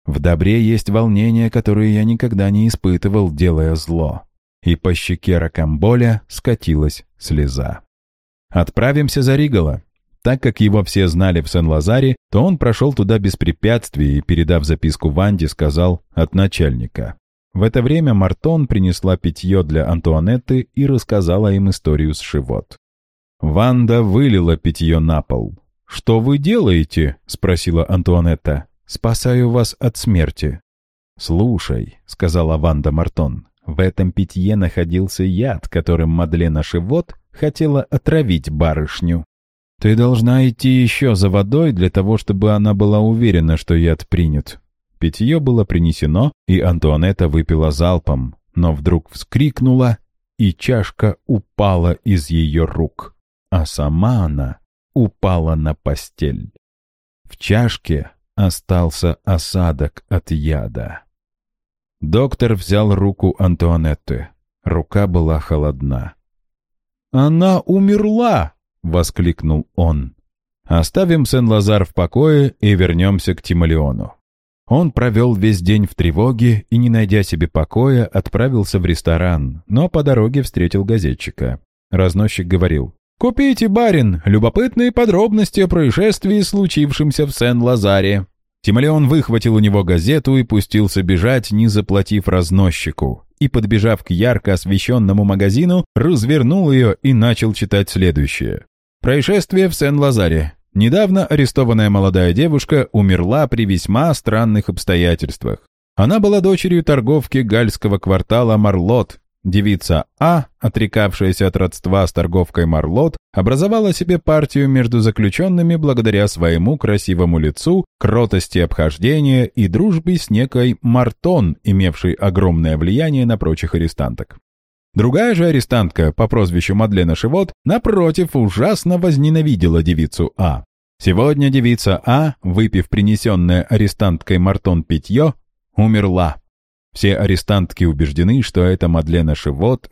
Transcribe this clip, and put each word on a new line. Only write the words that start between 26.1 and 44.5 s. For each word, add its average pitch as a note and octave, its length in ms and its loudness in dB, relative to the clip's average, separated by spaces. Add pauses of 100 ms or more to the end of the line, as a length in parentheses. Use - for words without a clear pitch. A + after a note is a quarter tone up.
вы C#3 180 0
делаете?" F#2+ 880 0
спросила E2+ 640 -2
Антуанетта. E2+ 800 0 (180)
"Спасаю B2 640 -2
вас A#2 300 -2
от - 180 -4
смерти". D#2 640 -2 (560)
"Слушай", F#2 880 -4
сказала D#2+ 520 -2
Ванда D2+ 340 -2
Мартон, D#2 560 -4 (180)
"в D#2 140 -8
этом F#2 320 -2
питье G2 440 -2
находился F2+ 680 -2
яд, F#2+ 440 -4
которым E2 440 -2
Мадлена E2 500 0
Шивот G2 540 -4 (160)
хотела D3 500 -2
отравить B2 720 -2
барышню". D#2+ 720 -2 (560)
"Ты G#2+ 140 2
должна B2 520 2
идти B2+ 220 -2
ещё B2+ 460 2
за F#2+ 140 2
водой A2+ 420 0
для F2+ 180 0
того, G2+ 280 0
чтобы G#2 340 0
она G#2 220 2
была G#2 260 2
уверена, G#2 580 2
что - 160 -2
яд E2 340 0
принят". D#2 520 -2 (400)